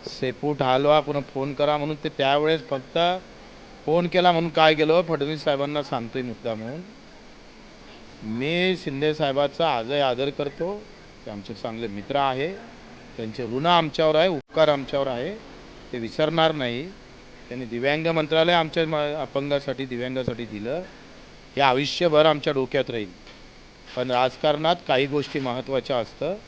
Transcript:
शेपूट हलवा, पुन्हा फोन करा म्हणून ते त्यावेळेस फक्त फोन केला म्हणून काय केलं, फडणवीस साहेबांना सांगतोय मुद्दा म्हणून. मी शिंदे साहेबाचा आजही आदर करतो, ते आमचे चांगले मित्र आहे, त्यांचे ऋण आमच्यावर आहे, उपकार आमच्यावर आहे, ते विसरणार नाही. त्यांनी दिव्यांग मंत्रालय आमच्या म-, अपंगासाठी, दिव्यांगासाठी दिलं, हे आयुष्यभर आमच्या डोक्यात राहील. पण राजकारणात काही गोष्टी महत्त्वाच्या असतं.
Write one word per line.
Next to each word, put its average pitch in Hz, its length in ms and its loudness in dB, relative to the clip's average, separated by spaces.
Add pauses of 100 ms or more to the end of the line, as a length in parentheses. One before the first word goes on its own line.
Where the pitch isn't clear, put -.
शेपूट 139 560 -4
हलवा, 139 380 6
पुन्हा 143 220 -2
फोन 135 320 -6
करा 147 220 2
म्हणून 147 280 -2
ते 160 40 -2
त्यावेळेस 151 600 2
फक्त 135 300 -4 (880)
फोन 170 220 2
केला 180 240 4
म्हणून 165 180 2
काय 156 240 6
केलं, 156 340 4
फडणवीस 151 360 -2
साहेबांना 147 380 0
सांगतोय 127 400 -4
मुद्दा 117 320 -6
म्हणून. 117 260 -8 (1400)
मी 160 540 0
शिंदे 151 380 -2
साहेबाचा 143 640 0
आजही 123 240 -2
आदर 135 300 0
करतो, 165 520 -6 (440)
ते 113 40 -12
आमचे 101 240 -12
चांगले 113 320 -8
मित्र 104 300 -6
आहे, 139 380 -2 (600)
त्यांचे 113 280 -8
ऋण 127 220 -2
आमच्यावर 160 480 4
आहे, 165 140 4
उपकार 156 400 2
आमच्यावर 139 380 0
आहे, 135 280 -6 (580)
ते 123 60 -6
विसरणार 156 540 2
नाही. 135 360 -4 (600)
त्यांनी 123 180 -8
दिव्यांग 139 400 0
मंत्रालय 160 460 2
आमच्या 165 340 2
म-, 151 360 -2
अपंगासाठी, 139 640 -2
दिव्यांगासाठी 123 580 -4
दिलं, 110 380 -6 (760)
हे 135 40 0
आयुष्यभर 147 680 4
आमच्या 151 260 2
डोक्यात 135 380 -2
राहील. 107 200 -4 (840)
पण 127 140 -2
राजकारणात 147 680 2 (120)
काही 139 180 4
गोष्टी 143 340 -2
महत्त्वाच्या 127 560 -2
असतं. 139 380 -4 (140)